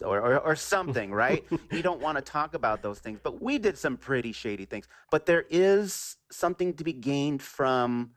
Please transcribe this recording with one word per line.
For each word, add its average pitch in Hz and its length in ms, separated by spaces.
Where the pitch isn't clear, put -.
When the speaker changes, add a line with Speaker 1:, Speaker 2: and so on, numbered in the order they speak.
Speaker 1:
or, 101 160
or, 123 180
or 156 160
something, 143 560
right? 120 340
Speaker 2:
<laughs> - 140
Speaker 1:
You 170 100
don't 175 180
wanna 147 200
talk 151 340
about 117 280
those 104 160
things, 107 240
but - 200
we 277 160
did 208 180
some 135 200
pretty 117 360
shady 101 340
things. 104 200
But 156 160
there 170 240
is 190 680
something 180 440
to 151 100
be 165 80
gained 139 500
from 123 760